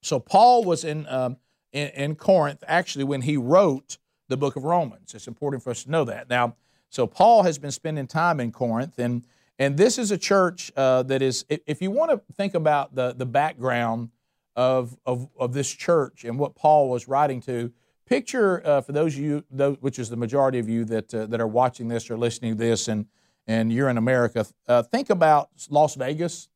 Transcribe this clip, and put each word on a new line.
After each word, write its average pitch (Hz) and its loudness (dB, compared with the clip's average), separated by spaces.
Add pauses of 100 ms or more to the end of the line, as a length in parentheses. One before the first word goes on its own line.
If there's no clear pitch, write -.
So 139 -2
Paul 233 6
was 170 0
in, 151 -6
um, 127 -4 (340)
in, 143 -6
in 143 -6
Corinth, 151 2
actually, 156 -2
when 139 -4
he 147 -2
wrote 139 2 (300)
the 131 -4
book 139 -2
of 135 -10
Romans. 156 -4
It's - -18
important 135 -8
for 127 -8
us - -10
to 131 -10
know 160 0
that. 123 -8
Now, 120 0 (340)
so 120 -2
Paul 214 4
has 160 0
been 143 -10
spending 147 -8
time 160 0
in 117 -4
Corinth, 120 -4
and, 120 -4 (340)
and 139 0
this 226 4
is 214 -2
a 185 -2
church, 185 0
uh, 131 2
that 135 0
is, 131 -2
i-, 151 -4
if 151 -6
you 190 -4
want 311 0
to 226 0 (120)
think 196 -6
about 151 0
the, 127 -2
the 127 -6
background 120 -2 (480)
of, 127 0
of, 123 -4 (100)
of 123 -2
this 139 -4
church 151 -2
and 117 -6
what 143 -4
Paul 151 4
was 123 -4
writing 135 0
to, 120 -6 (340)
picture, 240 0
uh, 143 4
for 135 -12
those 156 0
of 139 -6
you, 147 -4
those, 139 0
which 131 -6
is 113 -8
the 117 -8
majority 127 0
of 110 -4
you 117 -2
that, 110 -4
uh, 110 -4
that 113 -4
are 113 -2
watching 120 0
this 117 -6
or 113 -6
listening 117 -2
to - -
this, 117 0
and, 107 -2 (420)
and 113 0
you're 131 0
in 120 0
America, 120 0 (220)
uh, 120 4
think 262 -4
about 156 4 (200)
Las 147 2
Vegas 151 -6